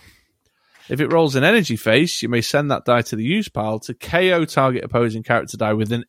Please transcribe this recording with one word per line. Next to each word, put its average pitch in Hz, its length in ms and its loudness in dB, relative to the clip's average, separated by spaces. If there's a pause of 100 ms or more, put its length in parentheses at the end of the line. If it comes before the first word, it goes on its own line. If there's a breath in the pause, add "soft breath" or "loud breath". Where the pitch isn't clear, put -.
(880 soft breath)
If 127 120 -4
it 147 120 0
rolls 160 240 2
an 135 80 2
energy 170 340 2
face, 131 440 2
you 117 80 -4
may 120 120 0
send 147 280 0
that 120 160 -2
die 120 160 4
to - 140 -6
the 110 80 -4
use 196 260 -2
pile 110 300 -4
to - 160 -12
K 185 380 0
O 170 120 0
target 135 380 0
opposing 113 400 -2
character 113 340 -2
die 107 160 0
with 110 180 -2
an 120 180 -4